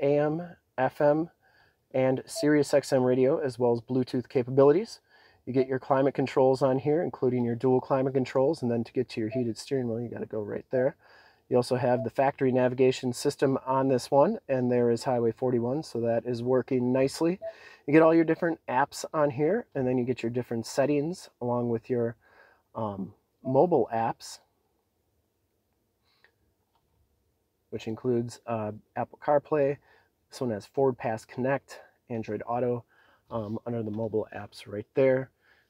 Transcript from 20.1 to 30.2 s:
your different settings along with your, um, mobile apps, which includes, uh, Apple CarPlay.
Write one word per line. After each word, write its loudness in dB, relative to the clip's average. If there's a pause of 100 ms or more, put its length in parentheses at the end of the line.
your -2
different -6
settings -2 (120)
along -2
with -4
your, -2 (580)
um, -8 (300)
mobile 2
apps, -4 (3250)
which -10
includes, -4
uh, -6 (240)
Apple -8
CarPlay. 0 (520)